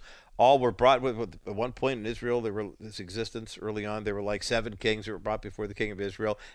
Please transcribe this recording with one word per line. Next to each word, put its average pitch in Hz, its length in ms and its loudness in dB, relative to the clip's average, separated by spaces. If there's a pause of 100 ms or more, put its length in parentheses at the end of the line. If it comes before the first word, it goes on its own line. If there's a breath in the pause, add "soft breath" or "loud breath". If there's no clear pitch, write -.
(380 loud breath)
all 131 220 8
were 123 120 4
brought 123 300 6
with, 127 140 0
with, 101 320 -6
at 101 80 -6
one 117 160 -2
point 131 280 0
in 104 60 -8
Israel, 120 360 0
there 110 120 -2
were, 104 140 -4 (120)
this 107 200 -14
existence 107 600 -8
early 104 260 -4
on, 107 180 -4
there 104 100 0
were, 101 80 -4
like, 101 220 -2
seven 113 340 0
kings 107 280 0
that 110 60 -6
were 98 60 -6
brought 107 240 -2
before 107 240 -6
the 101 80 -8
king 107 180 -2
of 95 80 -8
Israel, 101 380 -2 (180 loud breath)